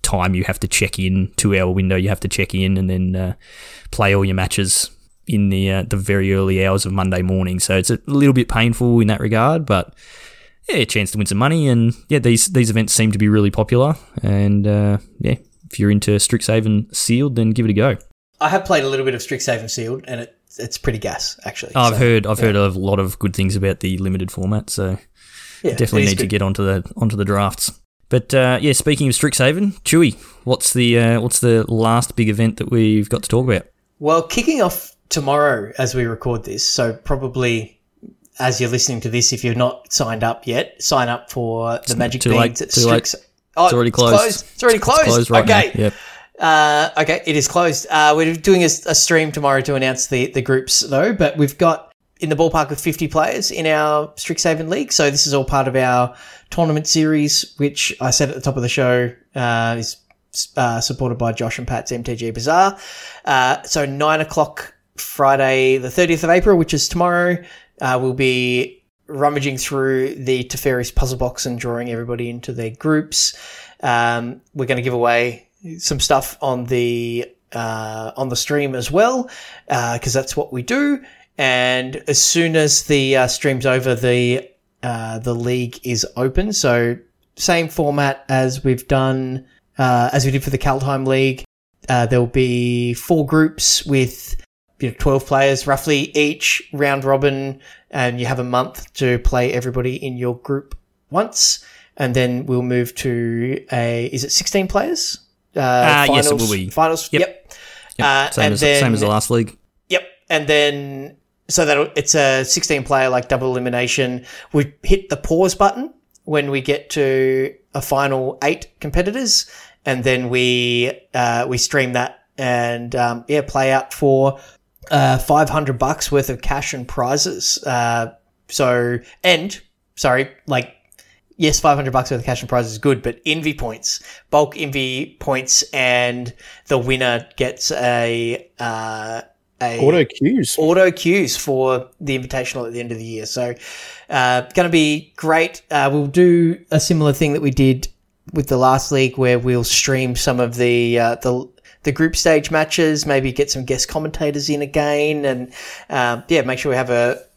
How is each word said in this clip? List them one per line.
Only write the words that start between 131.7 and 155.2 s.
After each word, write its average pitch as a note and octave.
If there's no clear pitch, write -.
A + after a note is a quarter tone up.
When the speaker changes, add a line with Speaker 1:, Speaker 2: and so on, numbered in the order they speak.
Speaker 2:
hundred C3+
bucks B2+
worth B2
of A#2
cash B2+
and B2
prizes A#2
is G#2+
good, C3
but A#2+
Envy D#3
points, -
bulk D3
Envy C3+
points, C3
and B2
the C#3
winner B2
gets -
a, A#2
uh, A2+
a A#2
Speaker 3:
Auto D3+
cues. E3+
Speaker 2:
auto F3
cues F3
for C3
the C#3+
Invitational B2+
at A#2
the A#2+
end A#2+
of A2+
the A2+
year. A2
So, B2
uh, B2+
gonna F3
be D#3
great. D#3+
Uh, C#3
we'll C#3+
do E3+
a D#3
similar D3+
thing C#3+
that D3+
we C#3
did C3
with C#3+
the C3+
last C3
league, C3
where B2
we'll B2
stream C3
some B2+
of A#2
the, A#2+
uh, A#2
the, B2+
the -
group D#3+
stage D#3
matches, D#3
maybe C3+
get C#3+
some C3
guest B2+
commentators D3+
in D3
again, D3